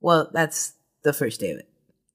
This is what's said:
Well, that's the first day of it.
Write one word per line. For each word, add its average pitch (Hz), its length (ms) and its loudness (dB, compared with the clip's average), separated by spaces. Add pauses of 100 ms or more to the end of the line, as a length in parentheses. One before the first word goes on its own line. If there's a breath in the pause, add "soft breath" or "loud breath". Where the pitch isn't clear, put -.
Well, 165 320 4
that's - 420 -2 (300)
the 147 80 4
first 123 280 -4
day 95 120 -4
of 71 80 -8
it. - 80 -20 (460)